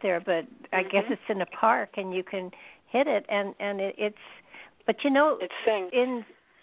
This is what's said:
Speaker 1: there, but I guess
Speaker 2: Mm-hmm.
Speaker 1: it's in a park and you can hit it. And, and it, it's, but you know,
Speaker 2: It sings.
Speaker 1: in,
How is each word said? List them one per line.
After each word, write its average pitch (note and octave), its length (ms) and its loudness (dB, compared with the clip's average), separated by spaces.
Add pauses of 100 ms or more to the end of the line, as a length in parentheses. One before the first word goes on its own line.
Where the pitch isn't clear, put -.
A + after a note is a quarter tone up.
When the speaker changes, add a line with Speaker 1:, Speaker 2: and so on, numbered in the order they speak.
Speaker 1:
there, F#3 180 0
but E3+ 260 0 (280)
I F#3 100 2
guess G3 200 2
Speaker 2:
Mm-hmm. A#3+ 100 -4
Speaker 1:
it's - 160 -6
in G3 120 -2
a F3 60 0
park A3+ 500 2
and F#3 160 -6
you F#3 100 -4
can F#3 280 -8 (360)
hit C4 200 2
it. G#3+ 220 0
And, G3+ 300 -2
and G3+ 220 -4
it, G3 160 -4
it's, G#3 200 -4 (680)
but A3 160 2
you C#4+ 80 4
know, C#4+ 300 4
Speaker 2:
It F3+ 100 -6 (140)
sings. G3 280 2
Speaker 1:
in, B3 320 0 (380)